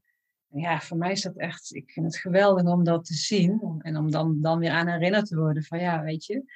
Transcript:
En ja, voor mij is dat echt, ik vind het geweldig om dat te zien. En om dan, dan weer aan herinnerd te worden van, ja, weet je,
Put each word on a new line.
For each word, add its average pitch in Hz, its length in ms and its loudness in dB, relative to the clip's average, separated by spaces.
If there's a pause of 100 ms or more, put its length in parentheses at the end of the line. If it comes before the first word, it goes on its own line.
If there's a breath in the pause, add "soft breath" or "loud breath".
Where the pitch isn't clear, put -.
(520)
En 143 80 -6
ja, 165 200 -2
voor 170 180 -8
mij 175 140 -2
is 196 100 -2
dat 175 160 -8
echt, - 380 -8
ik - 160 -14
vind 160 140 -4
het 165 120 -6
geweldig 190 480 4
om 175 180 4
dat 165 220 2
te - 80 -8
zien. 180 640 0
En 156 200 -6
om 151 140 0
dan, 156 300 2
dan 165 180 2
weer 165 120 0
aan 165 160 2
herinnerd 180 380 0
te 165 120 -4
worden 156 260 0
van, 170 160 -6
ja, 170 240 -2
weet 156 220 -6
je, 262 180 -6 (120)